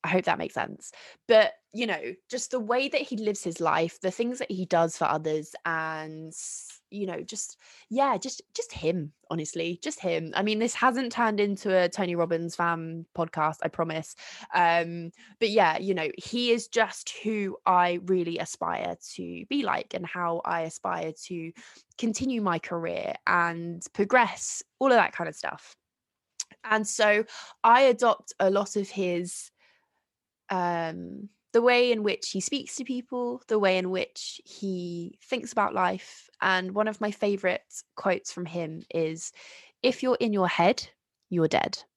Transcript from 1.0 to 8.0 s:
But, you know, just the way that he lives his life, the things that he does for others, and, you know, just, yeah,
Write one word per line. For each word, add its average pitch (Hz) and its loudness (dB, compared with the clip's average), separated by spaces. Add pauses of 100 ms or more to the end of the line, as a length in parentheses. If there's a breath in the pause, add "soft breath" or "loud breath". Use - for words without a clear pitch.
But, 220 6 (180)
you 233 -4
know, 170 -4 (160)
just 247 -8
the 254 -2
way 240 0
that 285 -2
he 262 -6
lives 208 -2
his 165 -6
life, 165 0
the 185 -2
things 240 -4
that - -8
he 185 -4
does 165 2
for - 0
others, 156 -2 (120)
and, 160 -6 (580)
you 202 -6
know, 170 -6
just, - -10 (320 loud breath)
yeah, 262 2